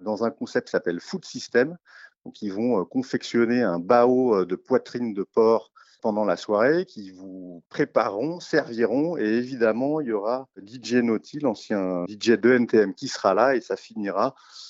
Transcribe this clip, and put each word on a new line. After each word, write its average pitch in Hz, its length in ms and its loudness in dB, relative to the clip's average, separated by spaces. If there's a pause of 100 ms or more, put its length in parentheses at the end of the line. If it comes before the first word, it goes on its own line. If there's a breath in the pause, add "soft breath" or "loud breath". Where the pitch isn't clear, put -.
dans 101 220 -4
un 113 80 0
concept - 360 -6
qui - 40 -20
s'appelle 87 280 -2
Food - 260 -10
System. 131 520 -2 (480 loud breath)
Donc, - 160 -20
ils 101 100 -6
vont, 110 300 0
euh, - 20 -4
confectionner 123 800 0
un 87 160 0
bao, 120 560 4
euh, 92 100 2
de 90 100 -4
poitrine 120 580 -2
de 98 100 -4
porc 113 480 2 (300 soft breath)
pendant 107 240 -2
la 90 100 0
soirée, 127 500 0
qui 101 260 -16
vous 92 580 -16
prépareront, 123 720 -2
serviront, 131 800 -2
et - 60 -4
évidemment, 123 760 0
il 135 60 -8
y 117 60 -4
aura 117 340 -4 (100)
D 107 240 -18
J 120 220 2
Naughty, 117 360 -2
l'ancien 98 640 -2
D 104 140 -12
J 110 180 4
de 117 160 6
N 120 140 4
T 113 100 4
M, 98 160 4
qui - 140 -10
sera 101 260 0
là, 123 220 4
et 113 60 -2
ça - 140 -6
finira 104 580 -4 (360 loud breath)